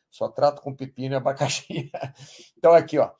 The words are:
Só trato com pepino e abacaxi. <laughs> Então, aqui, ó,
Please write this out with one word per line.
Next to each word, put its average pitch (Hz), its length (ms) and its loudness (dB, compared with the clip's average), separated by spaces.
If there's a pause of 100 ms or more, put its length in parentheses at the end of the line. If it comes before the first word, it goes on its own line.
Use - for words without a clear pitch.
Só - 180 -6
trato 143 340 0
com 139 140 -10
pepino 135 400 -8
e - 20 -2
abacaxi. 135 760 -6
<laughs> - 640 -16
Então, 170 160 6
aqui, 156 240 4
ó, 117 220 0